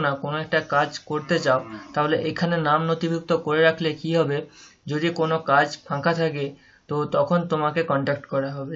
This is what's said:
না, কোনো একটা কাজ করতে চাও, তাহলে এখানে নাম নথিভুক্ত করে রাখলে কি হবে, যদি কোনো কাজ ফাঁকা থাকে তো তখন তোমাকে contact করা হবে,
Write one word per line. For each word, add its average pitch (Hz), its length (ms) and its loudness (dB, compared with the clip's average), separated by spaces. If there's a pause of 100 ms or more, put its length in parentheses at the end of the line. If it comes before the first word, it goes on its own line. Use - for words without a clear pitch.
না, 143 60 0 (140)
কোনো 147 200 -4
একটা 156 160 0 (140)
কাজ 147 160 2 (200)
করতে 151 340 -2
চাও, 131 160 4 (340)
তাহলে 151 220 2 (140)
এখানে 170 260 0 (120)
নাম 151 120 4 (100)
নথিভুক্ত 165 400 -2 (160)
করে 151 220 2
রাখলে 160 220 2 (100)
কি 160 180 -4
হবে, 143 200 2 (540)
যদি 151 160 0 (120)
কোনো 160 160 2 (140)
কাজ 143 160 6 (200)
ফাঁকা 175 340 0
থাকে 143 260 0 (420)
তো 147 60 -4 (220)
তখন 143 220 4 (140)
তোমাকে 151 280 0 (100)
contact 143 420 0
করা 135 240 -2
হবে, 135 200 -10